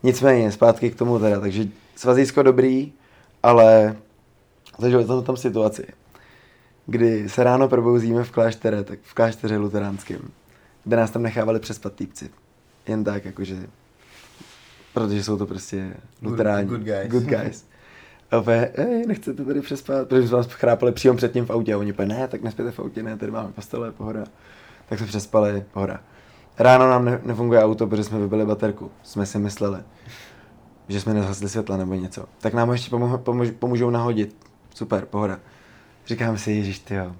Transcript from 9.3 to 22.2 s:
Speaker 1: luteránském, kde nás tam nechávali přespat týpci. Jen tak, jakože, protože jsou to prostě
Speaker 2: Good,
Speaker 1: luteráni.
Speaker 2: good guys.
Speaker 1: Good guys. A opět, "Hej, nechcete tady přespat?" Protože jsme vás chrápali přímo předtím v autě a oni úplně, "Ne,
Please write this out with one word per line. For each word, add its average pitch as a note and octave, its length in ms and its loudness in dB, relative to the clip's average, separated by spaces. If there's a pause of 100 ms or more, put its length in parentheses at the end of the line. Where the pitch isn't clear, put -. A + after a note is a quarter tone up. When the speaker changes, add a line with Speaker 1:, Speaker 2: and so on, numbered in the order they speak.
Speaker 1:
luteránském, G2 640 -6 (640)
kde A#2 140 0
nás A2 140 0
tam A#2 120 -4
nechávali A2 360 -2
přespat A2 340 -10
týpci. - 360 -14 (580)
Jen A2 160 -2
tak, G2+ 220 -4
jakože, F#2+ 300 -10 (1400)
protože G#2 300 -2
jsou G#2 140 -4
to G2+ 80 -4
prostě F#2+ 480 -12 (280)
Speaker 2:
Good, A2+ 100 -6
Speaker 1:
luteráni. G#2 360 0
Speaker 2:
good A2+ 140 -6
guys. G2+ 260 -6
Speaker 1:
Good A#2+ 160 0
guys. - 420 -4 (680)
A A#2 60 2
opět, A#2 400 0
"Hej, A#3 300 -2
nechcete C#3 380 -6
tady C#3+ 160 -4
přespat?" C3+ 460 -6
Protože B2+ 200 4
jsme B2 100 2
vás A#2+ 100 0
chrápali A#2+ 440 2
přímo B2 240 4
předtím A#2+ 300 -2
v A#2 40 -12
autě A2 240 0
a G#2 40 0
oni G2+ 160 -4
úplně, G2+ 140 -2
"Ne, B2 200 -4